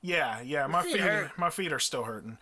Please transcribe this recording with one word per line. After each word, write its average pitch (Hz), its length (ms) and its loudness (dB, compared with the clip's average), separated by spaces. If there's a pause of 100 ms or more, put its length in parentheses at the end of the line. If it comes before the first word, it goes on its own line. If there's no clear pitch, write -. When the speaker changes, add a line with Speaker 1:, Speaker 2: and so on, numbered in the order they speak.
Speaker 1:
Yeah, 151 380 2
yeah. 135 220 -2
Speaker 2:
Your 135 80 2
Speaker 1:
My 175 140 4
Speaker 2:
feet 349 100 -2
Speaker 1:
feet, 202 80 2
Speaker 2:
hurt. 202 360 0
Speaker 1:
my 170 120 2
feet 170 240 -2
are - 60 -2
still 127 240 0
hurting. 110 380 -8